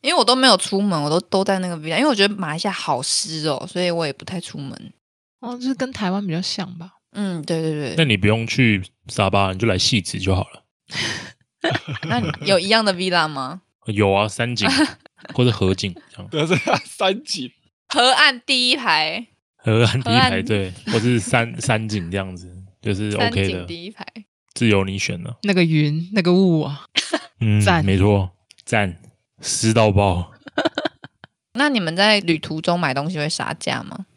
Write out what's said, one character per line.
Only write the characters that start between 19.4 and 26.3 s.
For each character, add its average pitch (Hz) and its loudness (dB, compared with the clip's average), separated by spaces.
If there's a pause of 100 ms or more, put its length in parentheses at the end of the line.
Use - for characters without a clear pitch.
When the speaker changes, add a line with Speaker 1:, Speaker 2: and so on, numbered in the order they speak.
Speaker 3:
河 113 2
岸 123 0
第 233 -4
一 233 2
排， 254 4
Speaker 1:
河 190 -2
岸。 - -4
Speaker 3:
对， 98 -2 (140)
或 156 0
是 117 2
山-， 117 0
<laughs> - -8
山 110 0
景 95 -4
这 98 -4
样 95 -8
子， 90 -16 (280)
就 107 -4
是 104 -2
OK 107 0
的。 - -10
Speaker 1:
山 98 0
景 90 -6
第 170 -12
一 202 -12
排。 - -18 (500)
Speaker 3:
自 120 0
由 98 4
你 95 -4
选 92 -4
了。 120 -12
Speaker 2:
那 202 2
个 180 4
云， 160 2
那 214 2
个 175 4